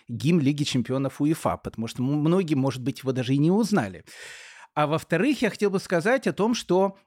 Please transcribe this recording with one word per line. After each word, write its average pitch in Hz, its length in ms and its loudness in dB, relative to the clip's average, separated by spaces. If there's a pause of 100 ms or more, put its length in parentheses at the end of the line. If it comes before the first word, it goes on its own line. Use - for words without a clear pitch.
гимн 127 320 2
Лиги 147 240 2
чемпионов 131 580 -2
уефа, 143 360 0
потому - 280 -8
что - 160 -8
м-, 139 140 0
многие, 160 400 2
может 131 260 0
быть, 131 200 -6
его 127 100 -4
даже 127 240 0
и - 20 2
не 151 140 4
узнали. 170 520 0 (720)
А 151 120 2
во-вторых, 170 560 0
я 208 80 2
хотел 202 180 0
бы 190 80 0
сказать 185 480 0
о 180 80 0
том, 220 220 0
что, 190 520 0